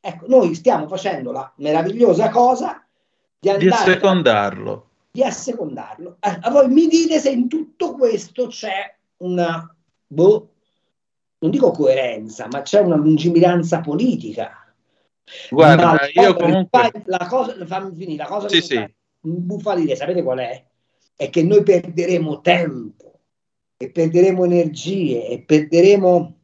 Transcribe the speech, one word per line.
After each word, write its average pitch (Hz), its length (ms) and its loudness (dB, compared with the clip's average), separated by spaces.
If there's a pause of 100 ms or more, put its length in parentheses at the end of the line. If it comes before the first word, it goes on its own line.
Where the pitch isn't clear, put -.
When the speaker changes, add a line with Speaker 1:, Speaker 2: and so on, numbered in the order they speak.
Speaker 1:
Ecco, 180 280 -14
noi 220 260 4
stiamo 165 320 0
facendo 160 460 -8
la 131 240 -10
meravigliosa 180 720 2
cosa 247 560 0 (540)
di - 100 -2
Speaker 2:
Di - 0 -
Speaker 1:
andare 190 260 2
Speaker 2:
assecondarlo. 117 1120 0 (220)
Speaker 1:
di 240 120 -4
assecondarlo. 175 960 -10
Eh, 190 220 -4
a 233 80 -2
voi 277 180 4
mi 302 180 4
dite 320 320 2
se 269 120 0
in 247 180 -2
tutto 311 460 -6
questo 240 540 -2
c'è 202 460 -10 (240)
una, 175 560 -4 (320)
boh, 185 420 2 (880)
non 160 120 -2
dico 165 200 2
coerenza, 123 800 -2
ma 135 100 -8
c'è 196 200 2
una 175 160 2
lungimiranza 165 840 2
politica. 147 800 -6 (920)
Speaker 2:
Guarda, 147 380 6
Speaker 1:
Ma 165 80 4
la 143 120 0
Speaker 2:
io 185 280 4
Speaker 1:
cosa - 0 -
che 170 80 -2
Speaker 2:
comunque 190 500 2
Speaker 1:
fa, 208 140 -16
la 180 200 -6
cosa, 233 400 -4
fammi 190 280 -10
finire, 160 280 -12
la 147 60 -12
cosa 202 200 -8
Speaker 2:
Sì, 180 80 0
Speaker 1:
che 165 60 2
Speaker 2:
sì. 139 140 -4
Speaker 1:
mi 110 60 -2
fa 101 80 -12 (320)
inbufalire, 175 760 -4
sapete 165 260 -4
qual 127 160 -4
è? 120 260 -10 (520)
È 135 140 -8
che 165 120 0
noi 202 200 4
perderemo 170 760 0
tempo, 160 800 -6 (560)
e 131 140 -12
perderemo 180 540 2
energie, 165 840 -2
e 120 120 -8
perderemo 170 1040 2